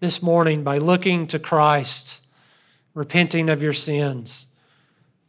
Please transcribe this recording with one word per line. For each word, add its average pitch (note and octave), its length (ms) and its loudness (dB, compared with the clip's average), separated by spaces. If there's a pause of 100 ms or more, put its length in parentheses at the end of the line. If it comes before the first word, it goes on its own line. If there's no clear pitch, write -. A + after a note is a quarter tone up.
this F3 200 -2
morning E3 400 2
by C#3+ 160 -2
looking F3 500 0
to D#3+ 120 -4
Christ, D3+ 800 0 (760)
repenting E3 540 0
of D3+ 160 0
your D3+ 80 0
sins, C#3 760 -4 (800)